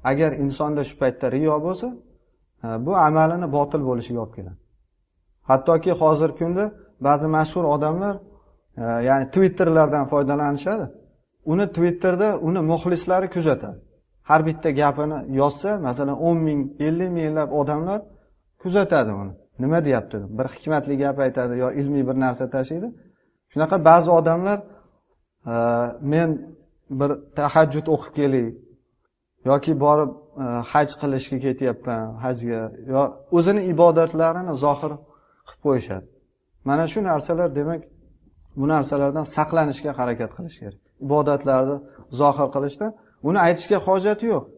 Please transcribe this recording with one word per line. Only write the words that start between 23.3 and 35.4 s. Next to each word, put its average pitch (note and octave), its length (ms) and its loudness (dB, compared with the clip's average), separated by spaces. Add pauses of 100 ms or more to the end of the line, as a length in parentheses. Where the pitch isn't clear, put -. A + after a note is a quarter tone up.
Shunaqa D#3+ 300 0
ba'zi E3+ 260 8
odamlar, E3+ 480 2 (840)
e, A#2 100 -6 (440)
"Men D#3+ 300 0 (600)
bir C#3 200 0 (260)
tahajjud D3+ 520 2
o'qib - 280 -2
kelay" C3+ 320 2 (1000)
yoki C#3+ 340 2
"Borib, D3 320 4 (220)
e, C3+ 120 -8 (160)
haj C#3+ 360 0
qilishga C3+ 420 -4
ketyapman, B2 640 -4 (120)
hajga", A#2 460 -6 (240)
yo C3+ 160 0 (300)
o'zini F#3 320 4
ibodatlarini E3 920 2
zohir C#3+ 360 -2 (520)